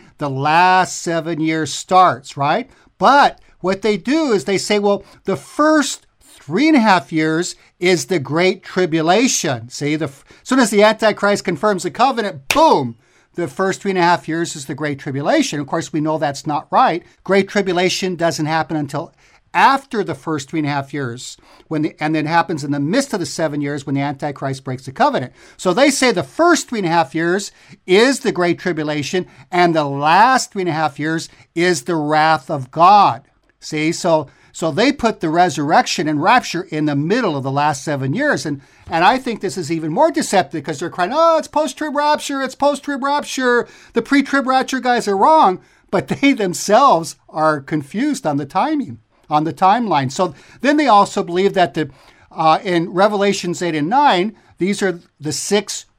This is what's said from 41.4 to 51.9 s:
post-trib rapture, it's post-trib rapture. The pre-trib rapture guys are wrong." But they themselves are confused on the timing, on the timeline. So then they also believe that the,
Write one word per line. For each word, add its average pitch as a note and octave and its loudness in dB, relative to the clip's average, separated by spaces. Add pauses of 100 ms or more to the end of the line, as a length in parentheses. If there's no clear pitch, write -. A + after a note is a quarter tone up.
post-trib D4+ -4
rapture, D4 -2
it's C4 -6
post-trib C#4 -2
rapture. C4 0 (240)
The A#3 0
pre-trib C#4 0
rapture C4 0
guys A#3+ 0
are G3+ 0
wrong." C#4 4 (320)
But F#3 -2
they C#4 2
themselves G3 2 (140)
are D#3 0
confused E3 -4
on D3 -2
the C#3+ -6
timing, G#3+ -2 (320)
on D3+ 0
the D#3+ -4
timeline. F#3 2
So F3+ -2 (260)
then D4 2
they D4+ 2
also G3+ 4
believe F3+ 0
that F3 2
the, D3+ -4 (400)